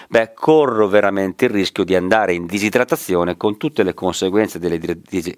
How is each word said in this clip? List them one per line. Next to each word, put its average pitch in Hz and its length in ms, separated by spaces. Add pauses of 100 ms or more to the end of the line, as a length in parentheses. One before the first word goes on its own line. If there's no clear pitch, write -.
beh, 113 280
corro 131 520
veramente 98 580
il 120 60
rischio 98 320
di 90 120
andare 92 380
in 87 120
disidratazione, 95 920
con 104 200
tutte 147 240
le 90 140
conseguenze 92 640
delle 85 180
dre-, 82 240
disi-, 87 360